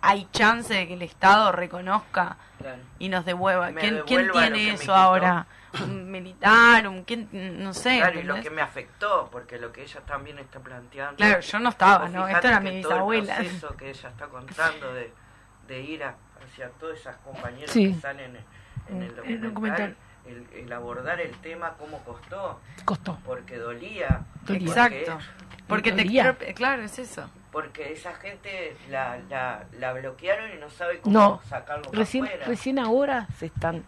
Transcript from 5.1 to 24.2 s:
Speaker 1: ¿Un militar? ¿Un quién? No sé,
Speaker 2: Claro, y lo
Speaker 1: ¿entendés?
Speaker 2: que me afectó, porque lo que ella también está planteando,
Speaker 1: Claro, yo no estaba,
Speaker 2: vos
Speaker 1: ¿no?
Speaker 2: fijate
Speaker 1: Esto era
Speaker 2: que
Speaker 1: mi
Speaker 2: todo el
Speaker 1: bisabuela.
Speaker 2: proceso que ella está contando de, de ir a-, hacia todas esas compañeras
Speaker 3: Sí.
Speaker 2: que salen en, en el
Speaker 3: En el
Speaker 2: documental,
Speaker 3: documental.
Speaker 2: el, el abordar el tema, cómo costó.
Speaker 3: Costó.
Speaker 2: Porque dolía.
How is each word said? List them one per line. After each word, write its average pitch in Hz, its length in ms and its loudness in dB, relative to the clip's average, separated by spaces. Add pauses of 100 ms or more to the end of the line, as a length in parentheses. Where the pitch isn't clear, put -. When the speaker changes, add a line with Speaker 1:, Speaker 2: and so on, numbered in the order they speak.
Speaker 1:
¿Un 180 280 -8
militar? 214 760 6
¿Un 185 160 -8
quién? 226 260 -6 (340)
No 190 100 -6
sé, 254 260 2
Speaker 2:
Claro, 175 200 4
y 131 40 -8
lo 143 120 -2
Speaker 1:
¿entendés? - 80 -6
Speaker 2:
que 151 120 -8
me 156 60 -4
afectó, 147 720 -4
porque 123 280 -14
lo 117 120 -12
que 127 120 -18
ella 139 180 -18
también 143 380 -10
está 135 200 -18
planteando, 131 580 -12
Speaker 1:
Claro, 202 240 6
yo 208 180 -4
no 240 100 2
estaba, 190 360 8
Speaker 2:
vos 170 60 -4
Speaker 1:
¿no? 185 140 -2
Speaker 2:
fijate 190 100 -2
Speaker 1:
Esto 175 120 4
era 226 120 6
Speaker 2:
que 196 120 -2
Speaker 1:
mi 185 100 -8
Speaker 2:
todo - 120 -2
el 175 40 2 (240)
Speaker 1:
bisabuela. 196 140 -4
Speaker 2:
proceso 175 420 -6
que 135 140 -14
ella 127 180 -16
está 120 180 -16
contando 139 680 -4
de, 120 200 -10 (540)
de 131 140 -12
ir 151 220 -10
a-, 135 120 -10 (280)
hacia 127 280 -16
todas 160 280 -12
esas 123 180 -16
compañeras 135 540 -14
Speaker 3:
Sí. 196 220 4
Speaker 2:
que 165 80 -6
salen 139 340 -12
en, - 600 -16
en 180 60 -8
el - 160 -14
Speaker 3:
En 262 140 -14
el 226 80 -8
Speaker 2:
documental, 208 520 -4
Speaker 3:
documental. - 20 -18 (300)
Speaker 2:
el, 120 400 -18
el 120 80 -12
abordar 123 480 -8
el 143 160 -6
tema, 165 400 -12
cómo 151 220 -16
costó. 175 600 -12 (260)
Speaker 3:
Costó. 185 380 -4
Speaker 2:
Porque 127 340 -10
dolía. 131 640 -2 (260)